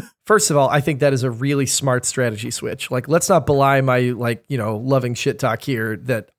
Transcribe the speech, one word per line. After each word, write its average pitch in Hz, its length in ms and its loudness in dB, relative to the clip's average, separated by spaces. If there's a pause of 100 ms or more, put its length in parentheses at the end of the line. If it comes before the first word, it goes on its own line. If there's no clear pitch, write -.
<laughs> - 180 -20
First 214 260 2
of 151 40 2
all, 135 140 4
I 147 100 2
think 139 220 -2
that 143 100 4
is 131 120 0
a 131 80 -2
really 139 340 -2
smart 127 400 0
strategy 117 440 -4
switch. - 400 -8
Like, 123 200 -4
let's 165 180 2
not 170 180 2
belie 139 360 4
my, 127 180 2 (120)
like, 117 360 -4
you 139 100 -4
know, 110 200 -2
loving 123 380 0
shit 123 220 -2
talk 117 240 -2
here 113 360 -4
that 120 420 -6